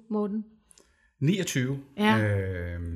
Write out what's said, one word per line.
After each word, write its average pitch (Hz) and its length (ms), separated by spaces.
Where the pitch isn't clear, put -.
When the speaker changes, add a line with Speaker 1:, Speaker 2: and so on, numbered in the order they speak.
Speaker 1:
Morten? 208 340
Speaker 2:
Niogtyve? 139 580
Speaker 1:
Ja. 208 200
Speaker 2:
Øh, 95 640